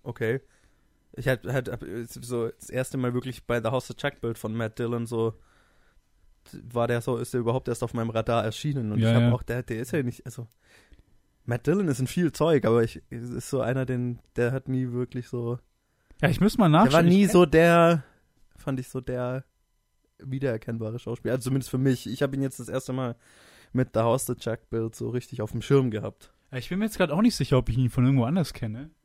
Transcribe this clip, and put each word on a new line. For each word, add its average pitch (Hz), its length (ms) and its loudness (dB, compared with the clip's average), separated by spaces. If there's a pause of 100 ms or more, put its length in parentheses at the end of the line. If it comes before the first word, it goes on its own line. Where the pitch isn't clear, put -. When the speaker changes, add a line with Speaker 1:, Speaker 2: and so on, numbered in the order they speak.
Speaker 1:
Okay. 120 380 -4 (720)
Ich 127 120 -4
hab, 127 180 -2
hab, 127 240 -4
hab - 140 -10 (240)
so 120 420 -6
das - 200 -16
erste 127 280 -6
Mal 123 160 -2
wirklich 123 320 -6
bei 120 160 0
The 113 80 -4
House 127 180 -4
That - 140 -14
Jack - 200 -6
Built 117 160 -6
von 110 180 -8
Matt 113 240 -6
Dillon 117 260 -4
so, 113 280 -2 (1300)
war 117 240 -2
der 120 140 0
so, 123 160 -2
ist 120 160 -8
der 123 80 0
überhaupt 117 260 -2
erst 220 160 -4
auf 117 100 -6
meinem 113 160 -4
Radar 113 340 0
erschienen? 117 480 -4
Und 117 80 0
Speaker 2:
Ja, 113 120 4
Speaker 1:
ich 117 40 4
hab 117 80 6
Speaker 2:
ja. 120 100 6
Speaker 1:
auch, 123 100 -2
der, 120 200 -6
der 110 160 -6
ist 123 120 -6
ja 160 120 0
nicht, 120 220 -6
also 120 220 -14 (1000)
Matt 117 220 -4
Dillon 185 220 2
ist 127 100 -2
in 127 80 0
viel 170 240 0
Zeug, 151 340 2
aber 117 180 4
ich, - 260 -4
es 120 200 -10
ist - 200 -8
so 135 120 -2
einer, 131 240 -2
den, 123 340 -4 (180)
der 120 160 2
hat 131 160 -6
nie 127 220 -2
wirklich 123 360 -6
so 120 320 -6 (600)
Speaker 2:
Ja, 220 80 4
ich - 100 0
muss 202 180 4
mal 175 140 6
Speaker 1:
der 156 80 8
war 214 60 8
Speaker 2:
nachschauen. 170 220 6
Speaker 1:
nie 196 180 8
Speaker 2:
Ich 180 60 2
Speaker 1:
so 180 140 10
der, 165 580 6 (540)
fand 135 220 -6
ich 127 80 -10
so 131 140 -8
der 127 420 -6 (800)
wiedererkennbare 117 760 -4
Schauspieler. 117 340 -4
Also 123 120 -4
zumindest 135 260 -2
für 127 80 -2
mich. 131 280 0
Ich 120 140 -6
hab 139 120 -2
ihn 135 100 -4
jetzt 135 160 -6
das 113 100 -12
erste 127 240 -6
Mal 127 220 -4 (580)
mit 127 200 0
The 113 80 2
House 117 240 2
That - 200 -6
Jack 113 240 -6
Built 113 260 -4
so 117 140 -8
richtig 123 320 -8
auf 110 100 -6
dem 120 120 -6
Schirm 135 280 4
gehabt. 104 400 -10 (200)
Speaker 2:
Ja, 131 80 -10
ich - 100 -12
bin 180 100 -4
mir 220 60 0
jetzt 214 120 -6
grad 156 140 0
auch 165 120 0
nicht 240 120 4
sicher, 135 220 2
ob 131 120 2
ich 113 80 0
ihn 127 120 2
von 123 160 2
irgendwo 131 200 4
anders 165 280 -2
kenne. 120 380 -10 (140)